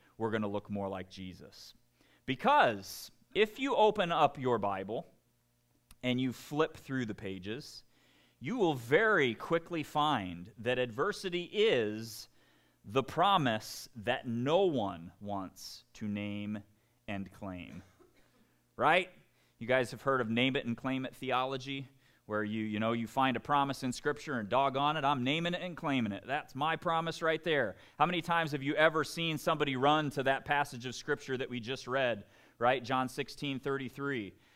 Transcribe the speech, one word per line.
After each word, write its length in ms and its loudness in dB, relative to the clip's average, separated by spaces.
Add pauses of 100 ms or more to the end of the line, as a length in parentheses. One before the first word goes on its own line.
(180)
we're 140 -2
gonna 160 0
look 220 -4
more 180 -4
like 220 -6
Jesus. 640 -16 (520)
Because 840 2 (220)
if 260 2
you 160 0
open 360 4
up 280 4
your 180 2
Bible 500 -4 (960)
and 160 0
you 140 0
flip 440 -2
through 280 -4
the 100 -6
pages, 680 -10 (560)
you 180 -4
will 180 4
very 580 4
quickly 500 -2
find 760 -2
that 200 0
adversity 720 -4
is 760 0 (580)
the 180 2
promise 840 2 (140)
that 240 0
no 380 4
one 460 -2 (100)
wants 640 -10 (100)
to 140 -8
name 520 -4 (480)
and 240 -8
claim. 520 -12 (920)
Right? 340 4 (500)
You 60 -6
guys 240 4
have 140 -12
heard 180 2
of 80 0
name 260 4
it 100 -2
and 120 -2
claim 260 -4
it 120 -10
theology, 720 -4 (380)
where 160 0
you, 200 -2
you 160 -2
know, 120 2
you 160 -2
find 280 2
a 40 -2
promise 420 0
in 100 -2
Scripture 460 -4
and 100 -4
doggone 500 2
it, 60 -2
I'm 200 2
naming 320 0
it 80 -8
and 120 -8
claiming 360 0
it. 160 -8
That's 260 -6
my 220 0
promise 480 -2
right 200 2
there. 320 2 (220)
How 80 4
many 160 0
times 300 0
have 100 -4
you 140 -2
ever 280 6
seen 360 -4
somebody 360 0
run 360 4
to 120 -2
that 220 0
passage 400 0
of 80 -6
Scripture 440 -4
that 120 -4
we 100 -6
just 280 -8
read, 380 0 (340)
right? 240 4
John 260 0
sixteen 500 -6
thirty-three, 720 -4 (220)